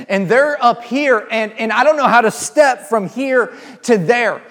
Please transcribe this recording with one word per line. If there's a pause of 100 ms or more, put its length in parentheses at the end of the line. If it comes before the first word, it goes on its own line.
And
they're
up
here,
and,
and
I
don't
know
how
to
step
from
here (300)
to
there. (100)